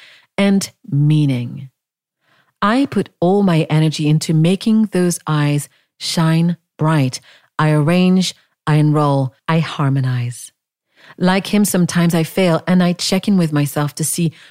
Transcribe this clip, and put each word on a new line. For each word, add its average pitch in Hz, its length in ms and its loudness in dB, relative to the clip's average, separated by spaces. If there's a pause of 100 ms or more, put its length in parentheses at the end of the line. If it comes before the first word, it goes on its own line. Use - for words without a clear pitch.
(360)
and 196 360 0 (180)
meaning. 139 800 0 (880)
I 247 260 0
put - 240 -4 (100)
all 190 220 2
my 170 280 2
energy 156 380 0
into 156 260 0
making 196 520 2
those 175 400 -2
eyes 147 420 -2 (300)
shine 165 580 0 (200)
bright. 151 440 0 (380)
I 156 120 2
arrange, 180 640 2 (320)
I 151 80 2
enroll, 147 600 2 (120)
I 165 140 0
harmonize. 131 920 -4 (680)
Like 185 300 0
him, 208 160 2
sometimes 175 500 0
I 165 80 0
fail 165 440 0
and 180 160 2
I 175 100 2
check - 360 -4
in 202 80 2
with 165 160 0
myself 147 440 -2
to 156 80 -6
see - 280 -4 (180)